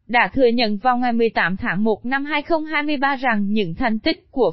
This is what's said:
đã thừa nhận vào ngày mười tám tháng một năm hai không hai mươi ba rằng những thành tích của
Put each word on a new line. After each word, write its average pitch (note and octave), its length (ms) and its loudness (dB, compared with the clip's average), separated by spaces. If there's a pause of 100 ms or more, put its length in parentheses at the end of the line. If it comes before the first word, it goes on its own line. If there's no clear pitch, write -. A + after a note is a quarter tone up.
đã A3 280 2
thừa C4 120 4
nhận A#3 300 2
vào B3 200 0
ngày B3 160 0
mười A#3 180 2
tám F#3+ 260 0
tháng G#3 280 -2
một A3 220 0
năm C4+ 180 -2
hai D4 180 -2
không D#4 220 -2
hai D#4 180 -2
mươi D4 140 -2
ba C4+ 200 0
rằng A#3 320 0
những G3+ 260 -2
thành A3 240 -2
tích - 320 -2
của A3 220 0